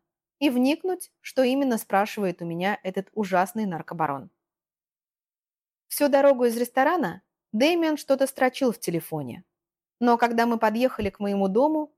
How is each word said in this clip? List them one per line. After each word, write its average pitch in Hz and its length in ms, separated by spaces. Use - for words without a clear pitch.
и 285 100
вникнуть, 302 600
что - 220
именно 262 340
спрашивает 196 640
у 170 40
меня 175 380
этот 190 300
ужасный 196 520
наркобарон. 160 640
Всю 294 220
дорогу 277 360
из 233 120
ресторана 262 640
Дэмиан 311 460
что-то 269 300
строчил 254 440
в - 80
телефоне. 156 640
Но 240 180
когда 233 280
мы 233 120
подъехали 220 520
к - 100
моему 202 280
дому, 294 500